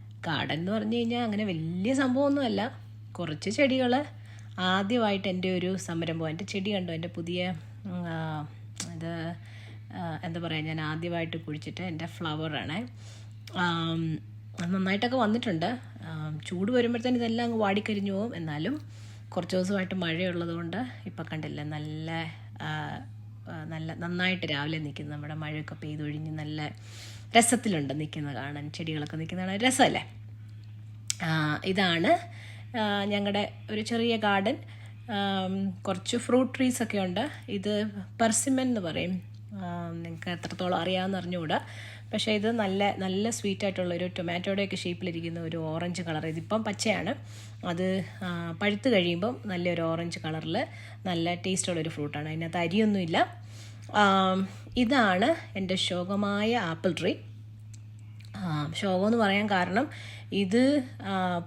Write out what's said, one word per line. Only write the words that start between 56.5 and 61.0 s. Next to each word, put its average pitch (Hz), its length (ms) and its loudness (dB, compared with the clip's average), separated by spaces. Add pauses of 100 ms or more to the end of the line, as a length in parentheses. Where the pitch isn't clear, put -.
ആപ്പിൾ 170 440 2
ട്രീ. 196 140 2 (1200)
ആ, 160 400 -2
ശോകമെന്ന് 196 420 4
പറയാൻ 208 320 4
കാരണം 190 400 4 (420)
ഇത്, 247 520 6 (180)